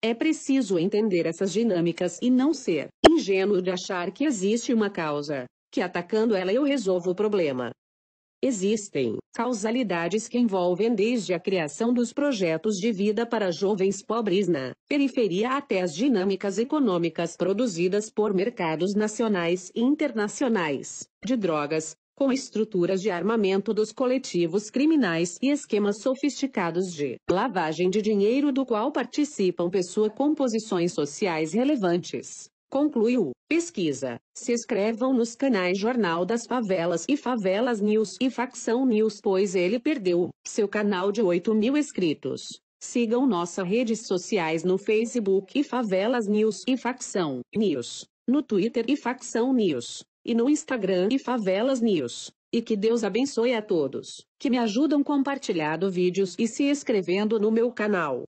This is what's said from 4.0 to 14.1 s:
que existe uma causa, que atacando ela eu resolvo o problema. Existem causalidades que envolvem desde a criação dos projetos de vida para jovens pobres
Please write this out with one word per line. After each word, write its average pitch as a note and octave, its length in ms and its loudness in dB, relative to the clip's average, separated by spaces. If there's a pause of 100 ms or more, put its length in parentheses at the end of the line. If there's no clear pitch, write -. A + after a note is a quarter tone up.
que - 100 -4
existe A#3 500 0
uma G#3+ 160 2
causa, D3 580 -4 (260)
que C4+ 80 0
atacando G3 560 0
ela F#3 160 0
eu B3+ 100 4
resolvo F#3+ 480 0
o F3 40 0
problema. E3 580 0 (680)
Existem G3 760 -2 (180)
causalidades G#3+ 960 -2
que A#3+ 100 -2
envolvem F#3+ 560 2
desde G3+ 400 0
a E3+ 60 -2
criação F#3+ 520 0
dos A#3+ 200 0
projetos G#3 640 0
de A3 160 0
vida G#3 340 0
para G#3+ 240 0
jovens G3 500 0
pobres G#3 460 0